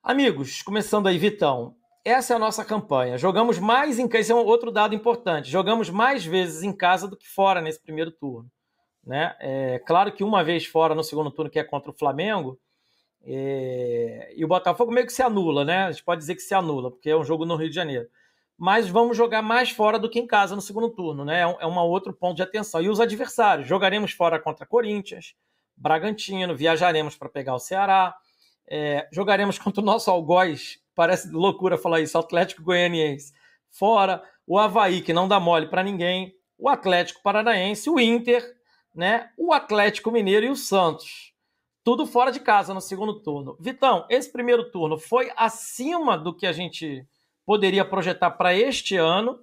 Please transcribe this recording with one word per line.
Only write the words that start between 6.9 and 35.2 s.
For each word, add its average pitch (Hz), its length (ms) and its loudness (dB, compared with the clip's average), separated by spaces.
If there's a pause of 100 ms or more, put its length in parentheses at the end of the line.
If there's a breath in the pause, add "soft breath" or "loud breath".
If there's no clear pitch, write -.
do 190 80 -12
que - 140 -20
fora 196 320 2
nesse 156 220 -6
primeiro 160 280 -6
turno, 127 400 -12 (540)
né? 139 340 -4
É, 135 480 -4
claro 196 240 2
que 196 140 -6
uma 208 180 2
vez 160 220 -2
fora 160 300 2
no 156 100 -4
segundo 147 260 -6
turno, 151 200 -8
que 156 80 -2
é 147 40 -2
contra 143 280 -8
o - 40 -20
Flamengo, 147 640 -4 (640)
é... 127 1120 -6
e 160 80 -6
o 156 60 -2
Botafogo 180 420 2
meio 240 160 2
que - 60 -12
se 262 100 -2
anula, 180 400 2
né? 180 220 0
A 170 80 -2
gente - 120 -12
pode 175 160 -2
dizer 160 160 -8
que - 60 -16
se - 120 -6
anula, 143 360 -2
porque 151 200 -6
é 156 80 4
um 151 60 0
jogo 160 200 -2
no 170 120 -2
Rio 160 120 -4
de 143 60 -10
Janeiro. 139 340 -6 (480)
Mas 190 320 2
vamos 233 260 2
jogar 220 280 2
mais 233 260 2
fora 214 300 2
do 214 100 -2
que 233 100 -4
em 240 80 -4
casa 202 300 2
no 190 60 -8
segundo 226 260 -4
turno, 160 340 -6
né? 156 180 0
É 170 60 4
um, 175 140 -4
é 165 60 -4
um 170 140 -2
outro 180 340 0
ponto 180 220 -4
de 175 60 -4
atenção. 196 380 -4
E 180 80 0
os 214 100 0
adversários, 214 680 2
jogaremos 190 440 0
fora 165 280 0
contra - 240 -8
Corinthians, 208 720 -4 (440)
Bragantino, 180 800 -2
viajaremos 156 640 0
pra 131 100 -14
pegar 131 260 -6
o 123 40 -4
Ceará, 190 580 2 (500)
é, 147 460 -4
jogaremos 196 460 0
contra 202 240 -2
o - 20 -2
nosso 214 260 2
algoz, 170 680 2 (160)
parece 175 340 2
loucura 175 480 0
falar 165 240 0
isso, 156 160 -2
Atlético 175 460 0
Goianiense, 170 720 0 (360 soft breath)
fora, 196 520 2 (240 loud breath)
o 175 120 2
Avaí, 190 440 2
que 165 100 -4
não 180 160 2